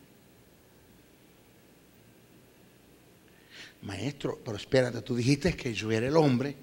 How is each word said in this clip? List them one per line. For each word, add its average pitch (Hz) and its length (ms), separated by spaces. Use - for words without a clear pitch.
Maestro, 107 600
pero 104 140
espérate, 120 460
tú 127 120
dijiste 143 400
que 120 200
yo 107 180
era 113 140
el 147 100
hombre, 139 460